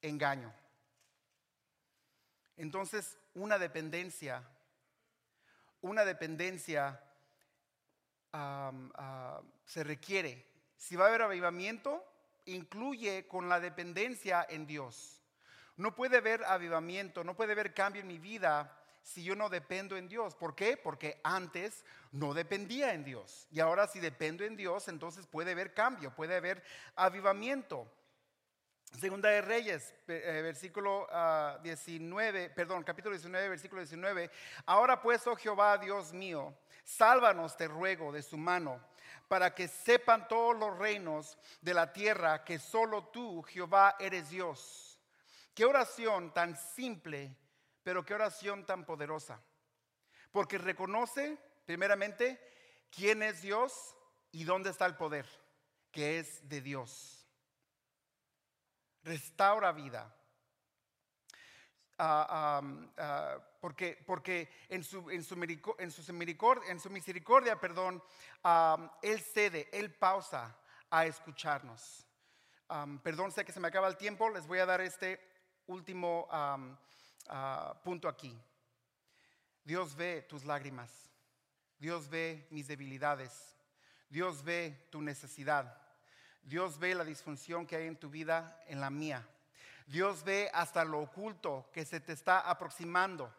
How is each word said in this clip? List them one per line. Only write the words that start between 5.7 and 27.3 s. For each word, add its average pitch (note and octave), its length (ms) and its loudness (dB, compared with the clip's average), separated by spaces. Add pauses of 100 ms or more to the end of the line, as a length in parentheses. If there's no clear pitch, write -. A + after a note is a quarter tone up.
una G#3 240 4
dependencia, D#3+ 960 -2 (1300)
am, C#3 600 -6
ah, C3 460 -10 (240)
se - 180 -6
requiere. D3+ 600 -4 (320)
Si - 180 -12
va F#3 100 6
a - 40 12
haber A3+ 140 4
avivamiento, G3+ 800 -2 (400)
incluye G3 840 -6
con F3+ 220 -4
la F3 100 6
dependencia F3 880 -2
en D#3 180 -8
Dios. C#3+ 560 -12 (540)
No G#3+ 180 -2
puede B3+ 240 4
haber A3 280 4
avivamiento, F3 800 -2
no F3+ 100 -6
puede G#3+ 160 0
haber G#3 220 -2
cambio G3+ 280 -2
en F#3+ 60 -12
mi F3 100 -12
vida D#3+ 600 0 (240)
si - 220 -14
yo F#3 120 -2
no G#3 140 -2
dependo F#3 480 -6
en F#3 100 -10
Dios. G#3 280 -4
¿Por D#3 200 -6
qué? A#3 220 2
Porque D3+ 440 -6
antes F3+ 600 -2 (280)
no C#3+ 220 -4
dependía G3+ 600 -2
en D#3 100 -6
Dios. B2 480 -12
Y D#3 80 -8
ahora F3 280 6
si G3+ 120 -8
dependo D#3+ 460 -4
en A3 100 -6
Dios, G3 320 -4
entonces E3 400 -10
puede E3 240 -4
haber F3+ 220 -4
cambio, G#3 420 0
puede E3 220 -2
haber F3+ 260 -2 (320)
avivamiento. G3 960 2 (1080)